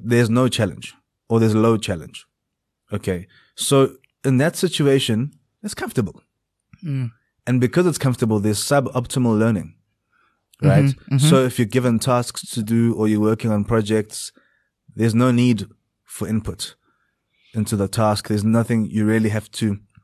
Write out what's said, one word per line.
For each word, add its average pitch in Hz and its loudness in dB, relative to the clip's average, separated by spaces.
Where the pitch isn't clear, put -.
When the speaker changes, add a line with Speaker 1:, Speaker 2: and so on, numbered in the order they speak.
Speaker 1:
there's 120 4
no 123 2
challenge - -4
or 113 2
there's 110 4
low 113 4
challenge. 87 -8
Okay. 95 -6
So - 2
in 131 2
that 160 0
situation, 139 0
it's 208 -10
comfortable. - -6
Speaker 2:
Mm. 131 -6
Speaker 1:
And 123 0
because 165 2
it's 156 -2
comfortable, 117 0
there's 104 -2
suboptimal 123 0
learning, 107 -2
right? 143 4
Speaker 2:
Mm-hmm, 139 -2
mm-hmm. 139 2
Speaker 1:
So 135 4
if 123 -4
you're 120 2
given 123 0
tasks - -2
to 117 -6
do 113 2
or 107 0
you're 107 2
working 110 0
on 104 0
projects, 110 -2
there's 110 0
no 123 4
need 120 2
for - -10
input 101 -6
into 110 -2
the 98 0
task. 107 -2
There's 104 -2
nothing 113 0
you 107 -2
really 110 2
have 107 -6
to 104 -2